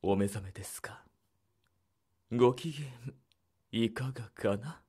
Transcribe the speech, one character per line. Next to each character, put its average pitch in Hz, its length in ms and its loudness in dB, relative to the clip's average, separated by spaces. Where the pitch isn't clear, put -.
お 98 140 4
目 98 140 2
覚 98 160 -6
め 95 80 -12
で 95 100 -12
す - 180 -12
か？ - 220 -14
ご 123 220 8
機 165 160 -6
嫌、 147 180 -8
い 113 200 2
か 131 200 -4
が 117 200 -10
か 101 220 2
な？ 131 340 -8